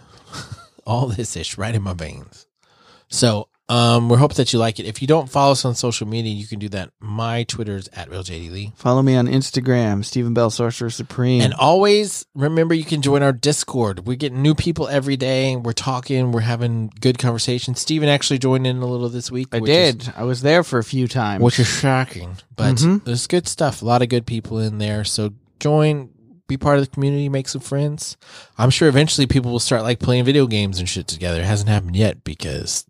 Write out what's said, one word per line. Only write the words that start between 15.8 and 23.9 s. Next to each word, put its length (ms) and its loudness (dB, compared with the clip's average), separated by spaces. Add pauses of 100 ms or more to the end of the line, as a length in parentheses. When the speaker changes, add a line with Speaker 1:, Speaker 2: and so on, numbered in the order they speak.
Speaker 1:
We're 80 0
having 600 -2
good 180 4
conversations. 640 -2
Steven 300 0
actually 280 0
joined 280 2
in 120 0
a 80 -4
little 220 -2
this 220 -8
week, 220 -6
Speaker 2:
I 80 0
Speaker 1:
which 100 0
is 240 4
Speaker 2:
did. 200 -10
I 100 -8
was 180 -2
there 200 4
for 160 -2
a 60 0
few 240 -2
times. 340 0
Speaker 1:
which 160 4
is 80 4
shocking, 680 -2 (180)
but 200 2
Speaker 2:
Mm-hmm. 320 2
Speaker 1:
there's 200 -4
good 220 0
stuff. 320 -2
A 60 -6
lot 160 4